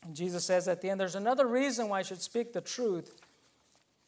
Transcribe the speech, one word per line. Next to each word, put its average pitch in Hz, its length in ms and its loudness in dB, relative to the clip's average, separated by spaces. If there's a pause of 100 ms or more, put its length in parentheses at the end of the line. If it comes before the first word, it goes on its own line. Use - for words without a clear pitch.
(120)
Jesus 175 320 -2
says 180 240 4
at 175 140 0
the 185 80 -2
end, 196 100 0
"There's 180 140 0
another 247 320 4
reason 240 420 2
why 196 120 0
I - 20 -2
should 185 180 -8
speak 233 320 -4
the 175 80 -2
truth." 196 580 -4 (880)